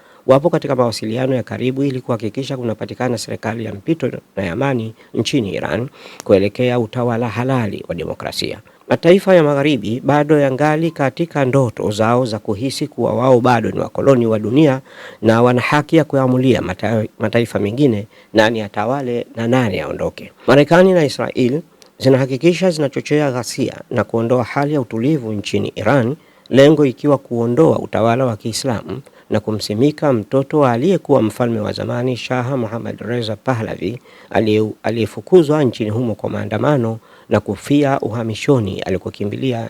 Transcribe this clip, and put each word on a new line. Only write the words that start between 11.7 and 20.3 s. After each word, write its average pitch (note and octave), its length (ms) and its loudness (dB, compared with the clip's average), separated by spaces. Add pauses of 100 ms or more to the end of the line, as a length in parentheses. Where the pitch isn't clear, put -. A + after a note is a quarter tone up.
zao A2+ 340 2
za G#2+ 140 -4
kuhisi B2 480 -6
kuwa A#2 260 -2
wao B2 280 4
bado A#2 300 0
ni - 80 -6
wakoloni A#2 480 2
wa A2 120 0
dunia C3 420 2 (400)
na A2+ 200 4
wana B2 200 4
haki D3 340 0
ya D#3+ 80 6
kuamulia B2+ 580 2
mata-, G#2 460 -2 (120)
mataifa A2+ 400 -2
mengine A2 480 0 (260)
nani A2 280 4
atawale A#2+ 760 -4
na A#2 120 -4
nani A#2 320 0
aondoke. E2 520 -8 (160)